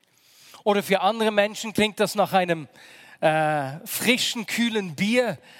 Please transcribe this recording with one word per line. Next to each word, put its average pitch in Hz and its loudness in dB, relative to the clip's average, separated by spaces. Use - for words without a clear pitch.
Oder 202 2
für 185 0
andere 220 0
Menschen 208 0
klingt 214 0
das 196 0
nach 185 2
einem, 170 0
äh, 156 0
frischen, - 0
kühlen 214 -2
Bier, 214 0